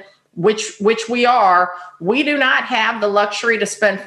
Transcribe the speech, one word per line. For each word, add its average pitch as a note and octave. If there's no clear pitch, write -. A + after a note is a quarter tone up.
which, G#3
which A3+
we A#3+
are, F#3+
we A#3+
do D4
not C4+
have A3+
the G#3
luxury G#3
to G#3
spend F#3+